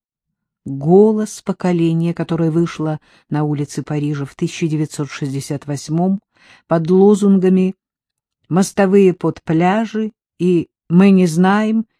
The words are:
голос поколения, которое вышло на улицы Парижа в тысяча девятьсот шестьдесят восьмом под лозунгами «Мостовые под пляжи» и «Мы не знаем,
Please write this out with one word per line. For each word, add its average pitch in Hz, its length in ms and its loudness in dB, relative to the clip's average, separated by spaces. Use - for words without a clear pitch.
голос 196 760 2
поколения, 170 720 -2
которое 165 380 -4
вышло 156 480 -4
на 147 140 -2
улицы 147 400 -6
Парижа 147 420 -6
в - 100 -20
тысяча 170 320 -6
девятьсот 151 420 -4
шестьдесят 139 560 -8
восьмом 165 560 -4
под 165 220 -2
лозунгами 190 840 4
«Мостовые 190 640 2
под - 300 -6
пляжи» 208 680 -2
и 175 320 0
«Мы 190 220 6
не 185 160 4
знаем, 208 580 0